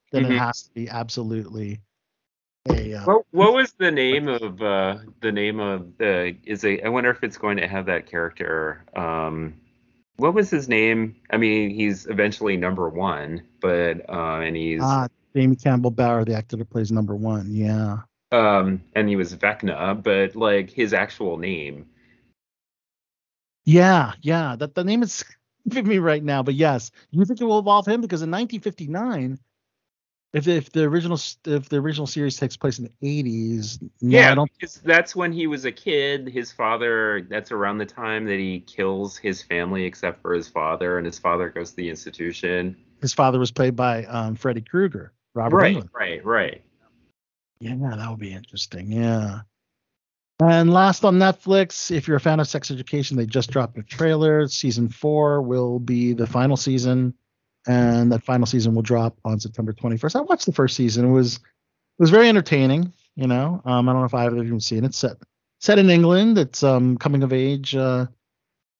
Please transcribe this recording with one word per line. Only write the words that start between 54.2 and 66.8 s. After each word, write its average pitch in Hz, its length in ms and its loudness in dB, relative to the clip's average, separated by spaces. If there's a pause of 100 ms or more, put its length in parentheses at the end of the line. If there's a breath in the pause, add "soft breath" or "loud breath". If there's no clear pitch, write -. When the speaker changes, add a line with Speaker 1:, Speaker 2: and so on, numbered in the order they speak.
Speaker 1:
Season 117 420 -2
four 147 540 0
will 123 340 -2
be 120 360 0
the 117 120 -2
final 127 320 0
season, 127 560 0 (540)
and 120 440 4
that 117 120 0
final 123 240 0
season 113 260 2
will 113 80 2
drop 117 420 0
on 110 160 -4
September 110 340 -8
twenty-first. 117 420 -4
I 277 60 0
watched 330 260 -2
the 185 40 2
first 131 240 0
season. 120 300 2
It 127 60 6
was, 127 240 4
it - 60 -14 (580 soft breath)
was 165 100 6
very 226 180 10
entertaining, 165 640 4 (240)
you 131 120 -2
know. 139 380 0
Um, 123 220 2
I 127 60 4
don't 127 80 2
know 127 60 2
if 135 80 -2
either 120 220 0
of 117 100 -2
you 117 60 -4
have 110 100 -4
seen 113 200 -2
it. 131 120 -2
Set, - 220 -4 (420)
set 208 180 4
in 190 140 8
England. 185 480 6
It's, 143 240 0
um, 127 340 4